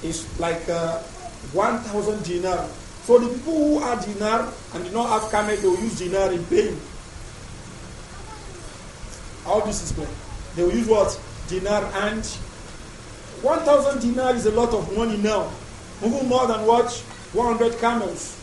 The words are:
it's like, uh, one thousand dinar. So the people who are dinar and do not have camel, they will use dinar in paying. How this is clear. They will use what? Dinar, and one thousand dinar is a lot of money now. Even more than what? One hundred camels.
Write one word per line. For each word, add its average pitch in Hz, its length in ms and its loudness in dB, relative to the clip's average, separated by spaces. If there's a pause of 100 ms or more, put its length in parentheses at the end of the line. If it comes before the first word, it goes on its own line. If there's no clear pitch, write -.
it's 165 200 -4 (160)
like, 170 280 -2
uh, 165 300 0 (560)
one 233 260 2
thousand 208 440 -2
dinar. 175 420 0 (380)
So 233 160 10
the 240 140 0
people 285 200 -2
who 302 260 4
are 240 220 0
dinar 208 500 0 (220)
and 170 120 -6
do 180 60 -8
not 226 300 2
have - 100 -4
camel, 208 240 2
they 196 120 2
will 180 120 4
use 214 200 -2
dinar 185 320 2
in 170 140 -2
paying. 208 340 2 (2750)
How 190 160 4
this 208 200 -2
is 151 100 -4
clear. 147 160 -4 (480)
They 170 80 2
will 175 100 4
use 233 140 2
what? 214 320 4 (280)
Dinar, 196 360 0 (120)
and 214 280 -2 (1160)
one 311 200 4
thousand 277 400 6
dinar 247 340 2
is 214 100 0
a 214 60 6
lot 233 200 4
of 190 240 0
money 220 220 2
now. 208 340 2 (540)
Even 262 220 2
more 247 180 6
than 220 220 2
what? 233 240 6 (420)
One 226 240 4
hundred 233 220 2
camels. 233 640 -2